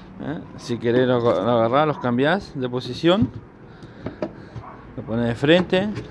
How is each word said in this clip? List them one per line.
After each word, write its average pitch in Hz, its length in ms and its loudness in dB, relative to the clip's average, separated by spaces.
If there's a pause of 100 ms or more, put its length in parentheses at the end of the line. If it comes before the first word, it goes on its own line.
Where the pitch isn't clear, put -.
(220)
¿Eh? 151 180 -8 (180)
Si 117 220 -6
querés 120 280 4
lo, 127 120 4
lo 113 320 2
agarrás, 120 340 4
los 147 140 -2
cambiás 135 600 0
de 127 80 -2
posición, 127 600 2 (1700)
lo 110 60 -10
ponés 117 240 0
de 117 80 0
frente. 180 520 4 (240)